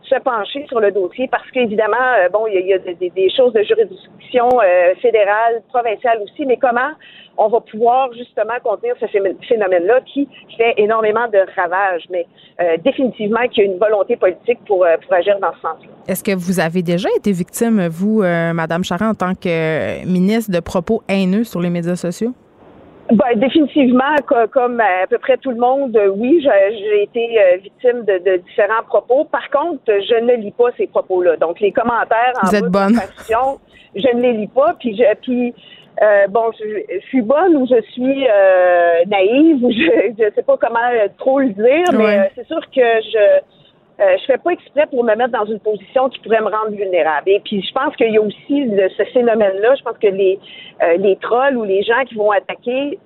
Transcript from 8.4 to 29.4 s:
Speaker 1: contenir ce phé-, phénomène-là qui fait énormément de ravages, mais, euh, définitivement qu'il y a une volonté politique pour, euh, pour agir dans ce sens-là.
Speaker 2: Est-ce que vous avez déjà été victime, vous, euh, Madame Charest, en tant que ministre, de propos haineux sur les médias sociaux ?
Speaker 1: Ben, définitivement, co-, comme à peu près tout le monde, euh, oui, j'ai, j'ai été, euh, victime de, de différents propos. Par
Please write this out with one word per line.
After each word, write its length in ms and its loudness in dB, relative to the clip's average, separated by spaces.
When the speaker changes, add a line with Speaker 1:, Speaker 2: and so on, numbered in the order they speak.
Speaker 1:
contenir 380 -4
ce 60 -4
phé-, 300 -2
phénomène-là 520 2
qui 160 -4
fait 220 0
énormément 500 0
de 100 2
ravages, 540 -2
mais, 160 -6
euh, 220 0
définitivement 720 -2
qu'il 120 2
y 40 0
a 40 -2
une 60 -6
volonté 380 0
politique 500 -2
pour, 180 2
euh, 180 2
pour 120 -6
agir 240 0
dans 160 -4
ce 60 -20
sens-là. 280 -10
Speaker 2:
Est-ce 160 -6
que 100 -2
vous 240 -4
avez 240 -2
déjà 340 -2
été 140 -2
victime, 580 -2
vous, 340 -2
euh, 300 -2
Madame 300 -4
Charest, 280 -4
en 40 -2
tant 200 -4
que 720 -4
ministre, 460 0
de 80 -2
propos 480 -4
haineux 360 0
sur 160 -8
les 100 -2
médias 260 -4
sociaux ? 360 -6
Speaker 1:
Ben, 300 2
définitivement, 720 2
co-, 240 2
comme 280 0
à 280 2
peu 100 0
près 200 0
tout 120 -6
le 60 -6
monde, 400 0
euh, 180 4
oui, 300 2
j'ai, 340 2
j'ai 240 0
été, 380 -2
euh, 160 6
victime 480 -4
de, 140 0
de 180 0
différents 500 -2
propos. 380 0
Par 260 -6